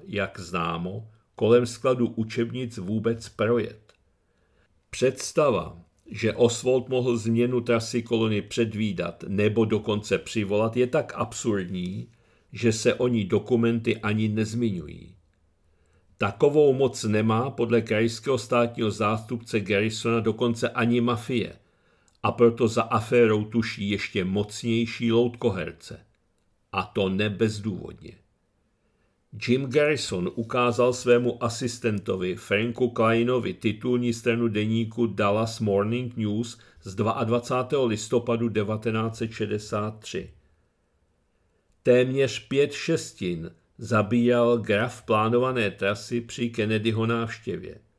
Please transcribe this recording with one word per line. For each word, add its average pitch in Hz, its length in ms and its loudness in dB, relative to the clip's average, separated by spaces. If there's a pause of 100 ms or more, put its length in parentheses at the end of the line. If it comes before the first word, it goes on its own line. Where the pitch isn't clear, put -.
jak 98 320 -4
známo, 87 680 -6 (280)
kolem 120 300 4
skladu 120 420 0
učebnic 117 720 -4
vůbec 110 520 -4
projet. - 640 -2 (960)
Představa, 127 920 0 (300)
že 107 220 -2
Oswald 123 560 2
mohl 123 280 0
změnu 117 440 0
trasy 117 400 0
kolony 110 400 0
předvídat 101 840 -4
nebo 107 380 2
dokonce 107 520 0
přivolat, 107 600 -2
je 123 100 2
tak - 280 -2
absurdní, 98 920 -4 (440)
že 110 220 2
se 113 200 2
o 123 140 0
ní 117 180 2
dokumenty 113 720 0
ani 107 300 0
nezmiňují. 107 880 -4 (1000)
Takovou 143 560 4
moc 131 300 0
nemá 110 460 2
podle 117 320 0
krajského 113 560 0
státního 117 540 0
zástupce 110 680 -2
Garrisona 107 600 0
dokonce 113 500 0
ani 120 320 2
mafie, 117 520 -2 (720)
a 104 80 4
proto 117 360 6
za 113 140 0
aférou 110 640 4
tuší 110 460 -2
ještě 98 360 -2
mocnější 113 840 -2
loutkoherce. 113 880 -2 (720)
A 95 120 -2
to 98 260 -2
ne 101 200 0
bezdůvodně. 107 800 -4 (1400)
Jim 131 180 2
Garrison 127 720 0
ukázal 123 580 2
svému 120 500 2
asistentovi 104 920 -2
Franku 117 540 0
Kleinovi 113 640 2
titulní 120 600 0
stranu 117 340 0
deníku 110 600 0
Dallas 107 520 0
Morning 110 580 0
News 110 420 -4 (240)
z 92 120 -12
dvaadvacátého 120 920 0
listopadu 117 640 0
devatenáct 110 680 -2
set 113 140 -4
šedesát 107 680 -4
tři. - 300 -10 (1500)
Téměř 127 640 4
pět 143 260 2
šestin 90 800 -4 (260)
zabíjal 120 800 4
graf 110 440 0
plánované 113 720 2
trasy 110 500 -4
při 120 280 -4
Kennedyho 110 560 0
návštěvě. 113 720 -4 (220)